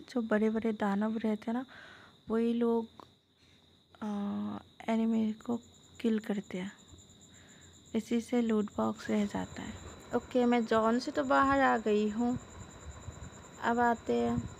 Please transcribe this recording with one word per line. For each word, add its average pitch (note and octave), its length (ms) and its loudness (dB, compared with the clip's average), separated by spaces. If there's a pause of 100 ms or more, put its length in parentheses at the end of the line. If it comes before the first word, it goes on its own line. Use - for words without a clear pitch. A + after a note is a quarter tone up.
(100)
जो A#3+ 120 0
बड़े A3 280 2
बड़े A3 220 0
दानव G#3+ 460 0
रहते G#3+ 320 -2
हैं A#3 40 0
ना, C4 100 -4 (640)
वही A#3 220 2
लोग, A#3 340 2 (1160)
आ, G#3 560 -4 (300)
एनिमी A3+ 440 2 (140)
को A#3+ 100 -2 (440)
kill A3 180 2
करते G3+ 400 -4
हैं, F#3+ 140 -8 (1200)
इसी A#3 260 -2
से A#3+ 220 0
loot G#3+ 240 2 (100)
box A3 340 -4
रह G#3+ 140 2
जाता F#3 380 -6
है। A3 100 -10 (440)
ओके, A#3+ 300 0
मैं A#3+ 200 4
John A3+ 320 4
से C#4 120 -6
तो D4 140 0
बाहर C#4 360 4
आ B3+ 180 6
गई G#3+ 300 2
हूँ, A#3+ 300 0 (1300)
अब A#3 160 2
आते A#3+ 340 2
हैं। A#3+ 280 2 (180)